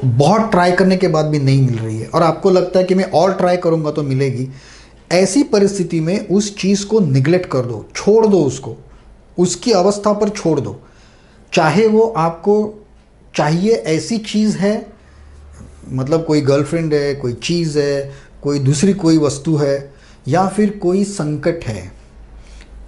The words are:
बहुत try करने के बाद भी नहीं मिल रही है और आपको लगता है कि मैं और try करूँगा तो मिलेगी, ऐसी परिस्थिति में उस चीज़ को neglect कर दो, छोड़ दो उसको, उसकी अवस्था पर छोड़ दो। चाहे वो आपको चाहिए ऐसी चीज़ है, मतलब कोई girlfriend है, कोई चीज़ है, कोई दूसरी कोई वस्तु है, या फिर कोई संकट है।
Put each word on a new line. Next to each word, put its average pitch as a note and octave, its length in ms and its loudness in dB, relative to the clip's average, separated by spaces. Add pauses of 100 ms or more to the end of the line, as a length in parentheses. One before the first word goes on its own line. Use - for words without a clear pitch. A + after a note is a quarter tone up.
बहुत D3+ 460 4
try F3+ 200 4
करने F#3 260 2
के F#3 100 0
बाद D#3 180 0
भी D3+ 140 -2
नहीं C3+ 260 2
मिल A#2 100 0
रही A2 220 -6
है A2 100 -10
और E3 160 0
आपको E3 260 0
लगता F#3 300 2
है F#3 60 2
कि F#3 100 0
मैं F#3+ 160 0
और F#3 220 2
try F3+ 240 0
करूँगा E3 340 -2
तो D3+ 120 -4
मिलेगी, C3 460 -2 (640)
ऐसी F#3+ 320 2
परिस्थिति G3 560 0
में D#3+ 280 -4
उस G#3 300 -2
चीज़ G3 280 -2
को A3 140 0
neglect D#3 500 2
कर C3+ 100 -2
दो, A#2 260 -6 (100)
छोड़ A3 320 4
दो F#3+ 160 4
उसको, - 320 -6 (600)
उसकी F3+ 340 0
अवस्था G3+ 420 2
पर G#3 160 -2
छोड़ D#3+ 300 -2
दो। - 220 -8 (720)
चाहे E3+ 340 4
वो A3 300 2
आपको G3+ 680 -2 (500)
चाहिए E3+ 360 2
ऐसी D#3+ 460 -2
चीज़ G#3 400 -2
है, G#3 360 -2 (960)
मतलब C#3 360 -2
कोई D3+ 160 0
girlfriend D3 520 0
है, C#3+ 220 0
कोई B2+ 180 -6
चीज़ D#3+ 460 -2
है, C#3 320 -2 (320)
कोई C#3+ 160 -2
दूसरी D3 340 2
कोई E3 240 2
वस्तु D#3 380 0
है, C#3 380 -2 (340)
या F3 200 2
फिर G3+ 220 0
कोई F#3+ 340 0
संकट E3 600 -4
है। F#2 280 -10 (960)